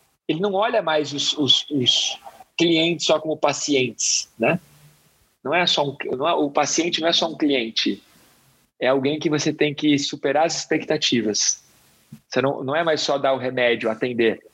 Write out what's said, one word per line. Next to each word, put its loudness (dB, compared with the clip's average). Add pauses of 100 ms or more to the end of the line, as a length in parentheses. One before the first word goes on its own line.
(280)
ele -2
não 0
olha 2
mais 0
os, -2
os, 2
os 0 (380)
clientes 2
só 4
como -4
pacientes, 0 (100)
né? 2 (840)
Não -4
é 2
só 2
um, -6 (220)
não -2
é, 2
o 0
paciente 0
não -2
é 2
só 0
um -10
cliente, 0 (720)
é 0
alguém 0
que -4
você 0
tem 0
que 2
superar 0
as -4
expectativas. -2 (640)
Você -2
não, -2
não -4
é 0
mais 0
só -2
dar 0
o 0
remédio, 0
atender, 0